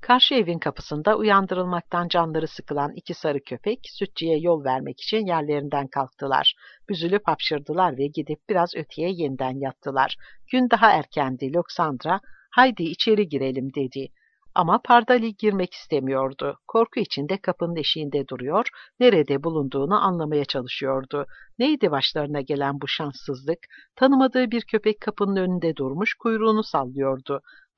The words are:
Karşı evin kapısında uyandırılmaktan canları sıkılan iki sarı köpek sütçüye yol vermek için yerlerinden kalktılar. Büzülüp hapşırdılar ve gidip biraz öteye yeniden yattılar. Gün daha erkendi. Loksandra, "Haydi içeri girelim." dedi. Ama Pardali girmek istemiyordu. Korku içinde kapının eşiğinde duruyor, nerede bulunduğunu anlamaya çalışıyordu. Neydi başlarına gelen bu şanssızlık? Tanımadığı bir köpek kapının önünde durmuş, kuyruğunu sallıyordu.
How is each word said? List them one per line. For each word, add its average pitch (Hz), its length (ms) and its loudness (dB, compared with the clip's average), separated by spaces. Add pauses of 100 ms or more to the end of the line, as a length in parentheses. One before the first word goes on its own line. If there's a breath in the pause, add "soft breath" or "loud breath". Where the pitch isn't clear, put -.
Karşı 254 320 4
evin 175 240 2
kapısında 156 580 0
uyandırılmaktan 180 920 0
canları 160 400 0
sıkılan 143 440 -6
iki 175 220 -12
sarı 143 260 -2
köpek 208 440 -6
sütçüye - 540 -4
yol 160 260 2
vermek 131 360 -4
için 214 260 -2
yerlerinden 147 640 -2
kalktılar. 139 680 -2 (340 loud breath)
Büzülüp 185 400 -2
hapşırdılar 156 720 -2
ve 139 80 -2
gidip 151 420 -8
biraz 175 260 0
öteye 165 380 -6
yeniden 135 480 -4
yattılar. 135 560 -2 (360 loud breath)
Gün 254 180 2
daha 220 200 6
erkendi. 135 640 0
Loksandra, 170 680 -2 (300 soft breath)
"Haydi 247 320 4
içeri 196 460 2
girelim." 135 460 -4
dedi. 135 340 -6 (480)
Ama 180 280 2
Pardali 233 520 4
girmek 196 380 -2
istemiyordu. 135 840 -2 (100)
Korku 233 320 0
içinde 175 400 -4
kapının 170 360 -4
eşiğinde 143 520 -2
duruyor, 139 400 -2 (320 loud breath)
nerede 151 440 4
bulunduğunu 151 600 0
anlamaya 156 400 0
çalışıyordu. 135 800 -4 (320 loud breath)
Neydi 254 320 2
başlarına 147 500 0
gelen 139 400 -2
bu 139 80 -6
şanssızlık? 143 680 -6 (380 loud breath)
Tanımadığı 262 540 4
bir 233 120 -2
köpek 214 380 0
kapının 196 360 -2
önünde 180 400 0
durmuş, 143 380 -2
kuyruğunu 220 500 0
sallıyordu. 135 760 -2 (360 soft breath)